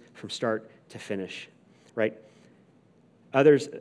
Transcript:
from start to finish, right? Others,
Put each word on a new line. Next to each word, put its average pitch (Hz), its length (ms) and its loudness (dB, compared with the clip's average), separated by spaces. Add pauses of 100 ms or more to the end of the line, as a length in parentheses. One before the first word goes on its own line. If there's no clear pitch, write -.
(140)
from - 160 -14
start 110 400 -6 (180)
to 113 100 -18
finish, 98 520 -10 (440)
right? 110 220 -2 (1160)
Others, 139 340 6 (120)